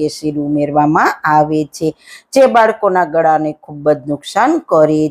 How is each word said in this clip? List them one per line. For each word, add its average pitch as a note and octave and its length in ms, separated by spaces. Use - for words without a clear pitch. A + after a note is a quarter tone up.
એસિડ D3+ 300
ઉમેરવામાં D3 760
આવે D3+ 280
છે, E3 120
જે C4+ 140
બાળકોના A3 580
ગળાને D#3 460
ખૂબ D3 260
જ C#3+ 100
નુકસાન B3+ 580
કરે D#3 420